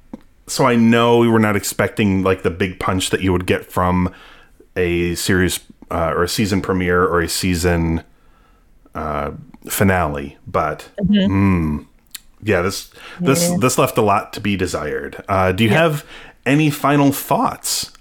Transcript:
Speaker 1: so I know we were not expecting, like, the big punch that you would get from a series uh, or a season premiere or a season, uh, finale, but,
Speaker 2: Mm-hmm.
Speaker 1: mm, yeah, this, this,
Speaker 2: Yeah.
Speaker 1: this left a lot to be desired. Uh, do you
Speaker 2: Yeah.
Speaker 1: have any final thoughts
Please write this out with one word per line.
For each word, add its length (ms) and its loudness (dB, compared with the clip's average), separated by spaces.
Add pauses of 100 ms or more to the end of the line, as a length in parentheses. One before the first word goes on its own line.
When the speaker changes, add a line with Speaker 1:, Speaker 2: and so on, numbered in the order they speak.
(460)
Speaker 1:
so 180 -2
I 120 4
know 420 4
we 80 4
were 140 4
not 160 2
expecting, 640 0
like, 200 0
the 100 0
big 260 -4
punch 320 -2
that 100 -2
you 120 0
would 140 0
get 220 -2
from 440 0 (640)
a 400 -2
series 420 0 (320)
uh, 240 -2
or 100 0
a 40 -4
season 320 0
premiere 440 0
or 160 2
a 80 -2
season, 760 0 (920)
uh, 380 -6 (360)
finale, 680 -2 (100)
but, 420 -4 (140)
Speaker 2:
Mm-hmm. 300 2 (460)
Speaker 1:
mm, 80 -14 (560)
yeah, 200 2
this, 280 -6 (300)
this, 300 2
Speaker 2:
Yeah. 100 -2
Speaker 1:
this 180 2
left 200 0
a 40 2
lot 320 0
to 60 -10
be 160 -2
desired. 720 -6
Uh, 240 2
do 120 2
you 60 4
Speaker 2:
Yeah. 80 4
Speaker 1:
have 260 0 (420)
any 240 2
final 420 2
thoughts 800 -4 (100)